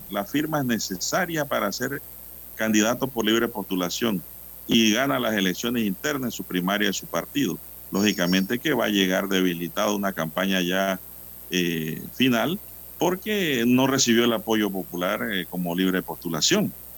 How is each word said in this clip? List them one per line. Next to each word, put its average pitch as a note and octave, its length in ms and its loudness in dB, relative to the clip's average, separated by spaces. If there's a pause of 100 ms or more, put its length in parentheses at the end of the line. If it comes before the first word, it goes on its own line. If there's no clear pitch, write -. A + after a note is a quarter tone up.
las G2+ 200 -2
firmas D3+ 360 0
necesarias C#3+ 840 -2
para G#2 240 0
ser C#3 300 -4 (540)
candidato A2 520 4
por A2+ 180 -2
libre A2+ 220 4
postulación F#2+ 760 -2 (460)
y A2+ 260 6
gana C3+ 240 2
las A#2 160 0
elecciones A2 520 0
internas C3 420 -2
en A2 40 -2
su - 120 -8
primaria G2 440 0
de G2 60 0
su - 120 -6
partido. E2+ 520 -2 (320)
Lógicamente F#2+ 680 2
que D3+ 140 0
va A#2 120 2
a G#2+ 40 0
llegar F#2+ 400 2
debilitado F#2 640 2
una G2 160 0
campaña F#2 500 0
ya, F#2+ 380 0 (520)
eh, E2+ 500 0 (140)
final, B2 440 2 (400)
porque F3+ 680 0
no B2+ 220 6
recibió A#2+ 380 4
el A#2 80 4
apoyo G#2+ 360 2
popular, F#2+ 520 -2 (100)
eh, F2+ 180 -2
como F2 260 -2
libre F#2 260 4
postulación. F2 720 0 (240)